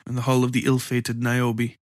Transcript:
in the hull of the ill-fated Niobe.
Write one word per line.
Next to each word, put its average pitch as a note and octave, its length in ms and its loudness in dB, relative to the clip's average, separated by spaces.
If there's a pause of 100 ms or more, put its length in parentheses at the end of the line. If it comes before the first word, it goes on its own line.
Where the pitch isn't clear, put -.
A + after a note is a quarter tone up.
in A#2+ 80 -8
the B2 80 -4
hull B2+ 220 4
of B2 80 0
the A#2+ 120 0
ill-fated B2 580 0
Niobe. A#2+ 540 0 (120)